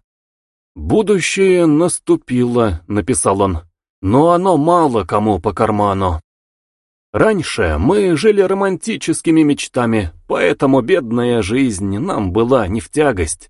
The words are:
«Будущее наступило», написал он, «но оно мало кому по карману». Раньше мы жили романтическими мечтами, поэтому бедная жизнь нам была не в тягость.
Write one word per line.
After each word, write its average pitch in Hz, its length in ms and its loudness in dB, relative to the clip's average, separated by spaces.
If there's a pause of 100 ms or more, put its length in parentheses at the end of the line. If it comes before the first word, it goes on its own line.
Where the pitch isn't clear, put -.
(760)
«Будущее 180 920 0
наступило», 123 1200 0
написал 98 520 -2
он, 95 200 -2 (400)
«но 139 320 2
оно 175 240 2
мало 147 480 0
кому 107 340 0
по 98 140 -4
карману». 98 680 -2 (920)
Раньше 120 680 0
мы 180 380 2
жили 208 240 4
романтическими 185 1040 0
мечтами, 117 680 -2 (160)
поэтому 139 540 0
бедная 120 600 0
жизнь 101 580 -2
нам 117 340 -4
была 117 340 2
не 107 140 -4
в - 100 -16
тягость. 127 600 -2